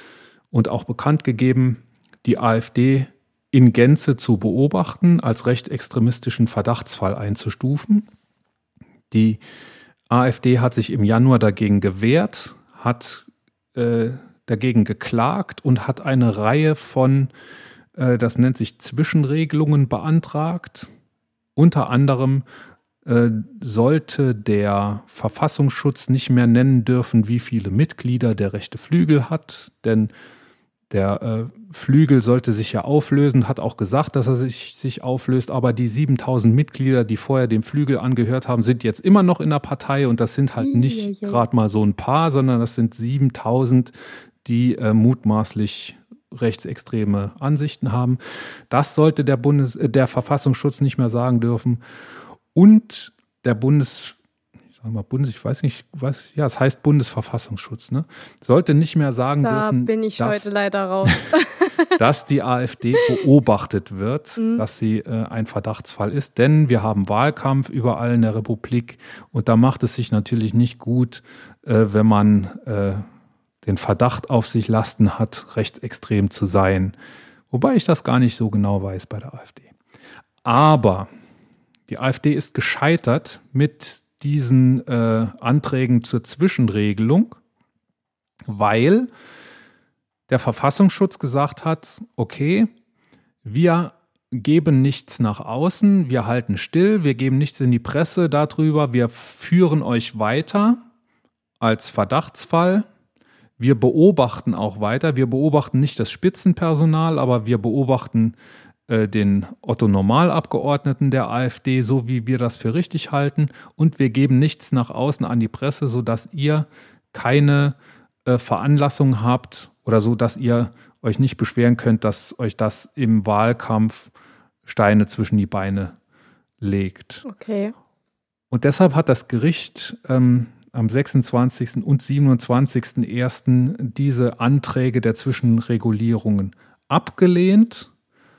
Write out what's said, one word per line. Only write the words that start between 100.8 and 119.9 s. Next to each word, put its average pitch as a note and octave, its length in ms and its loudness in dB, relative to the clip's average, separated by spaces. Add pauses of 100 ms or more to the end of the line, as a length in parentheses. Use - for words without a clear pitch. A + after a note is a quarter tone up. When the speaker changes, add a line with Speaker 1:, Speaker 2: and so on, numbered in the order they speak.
Speaker 1:
als A2 300 -2
Verdachtsfall, E3 960 0 (720)
wir B2 200 2
beobachten C3 760 2
auch G2+ 260 -6
weiter, C3 360 -2
wir C3 120 2
beobachten C#3 500 0
nicht C#3 220 0
das A2 100 -2
Spitzenpersonal, D#3+ 1080 0
aber B2 280 0
wir A#2 120 0
beobachten, A#2 760 0 (540)
äh, A2 180 0
den G2+ 400 0 (140)
Otto-Normalabgeordneten C3+ 1500 0
der C3 200 0
A A#2+ 140 -2
F B2 160 -6
D, C3 220 0
so A#2+ 260 -2
wie B2 180 -4
wir B2+ 120 -2
das A#2 180 -4
für A2+ 180 -4
richtig - 380 -4
halten C#3+ 380 -2 (260)
und D#3 240 0
wir C3+ 100 2
geben C3+ 300 2
nichts - 320 -2
nach B2 180 -2
außen C3+ 340 -4
an A#2+ 140 -2
die A2+ 100 0
Presse, C#3+ 380 -6
sodass A#2 460 -4
ihr D3+ 340 -2 (460)
keine, C#3+ 640 2 (480)
äh, B2 140 2
Veranlassung C3+ 840 0
habt - 480 -4 (140)
oder A2 160 4